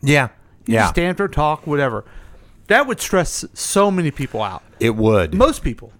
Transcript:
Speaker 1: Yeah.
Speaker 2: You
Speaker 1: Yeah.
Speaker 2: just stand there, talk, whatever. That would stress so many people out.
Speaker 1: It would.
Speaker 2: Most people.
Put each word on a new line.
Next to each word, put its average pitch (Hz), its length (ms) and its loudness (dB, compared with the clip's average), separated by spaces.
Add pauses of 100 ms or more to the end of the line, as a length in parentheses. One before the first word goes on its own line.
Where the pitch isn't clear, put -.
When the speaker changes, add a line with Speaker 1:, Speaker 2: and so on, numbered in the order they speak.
Speaker 1:
Yeah. 139 280 2 (360)
Speaker 2:
You - 100 0
Speaker 1:
Yeah. 113 80 4
Speaker 2:
just 87 100 2
stand 175 240 -2
there, 202 100 0
talk, 151 400 -2
whatever. 139 380 -2 (640)
That 262 200 4
would 240 140 -6
stress - 420 -2 (100)
so - 380 0
many 175 200 -2
people 131 300 -6
out. 98 200 -6 (180)
Speaker 1:
It 113 160 2
would. 107 380 2
Speaker 2:
Most 262 300 2
people. - 360 -8